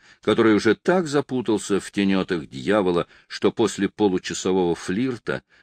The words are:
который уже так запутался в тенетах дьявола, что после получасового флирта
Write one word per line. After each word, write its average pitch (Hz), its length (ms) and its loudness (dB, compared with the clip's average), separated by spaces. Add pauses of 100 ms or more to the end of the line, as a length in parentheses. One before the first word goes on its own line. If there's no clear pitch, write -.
(200)
который 110 340 4
уже 104 200 4
так 180 320 0
запутался 120 720 -2
в - 140 -12
тенетах 95 560 0
дьявола, 87 580 0 (220)
что - 240 -2
после 101 360 0
получасового 92 840 0
флирта 104 680 -6 (180)